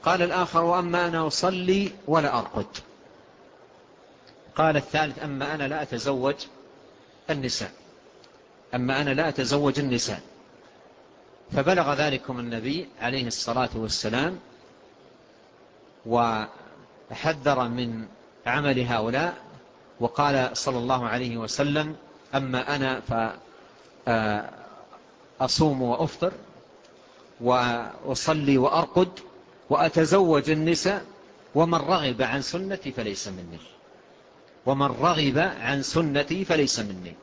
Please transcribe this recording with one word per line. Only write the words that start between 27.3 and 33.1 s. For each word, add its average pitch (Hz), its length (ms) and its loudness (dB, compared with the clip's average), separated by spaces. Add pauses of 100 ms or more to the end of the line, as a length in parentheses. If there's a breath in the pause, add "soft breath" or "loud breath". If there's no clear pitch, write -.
وأصلي 123 1160 2
وأرقد 165 500 4 (600)
وأتزوج 160 800 4
النساء، 165 540 0 (500)
ومن 165 240 4
رغب 143 440 0
عن 131 200 -2
سنتي 185 500 -6
فليس 107 360 -6